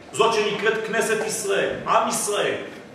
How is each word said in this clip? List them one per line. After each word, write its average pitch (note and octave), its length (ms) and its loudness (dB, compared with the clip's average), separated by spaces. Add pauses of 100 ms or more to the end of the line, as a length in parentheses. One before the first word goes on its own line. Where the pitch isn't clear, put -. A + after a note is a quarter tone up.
(120)
זאת A3+ 220 4
שנקראת G#3 540 0
כנסת G#3+ 400 0
ישראל, - 420 0 (180)
עם G3+ 220 4
ישראל, - 460 0 (400)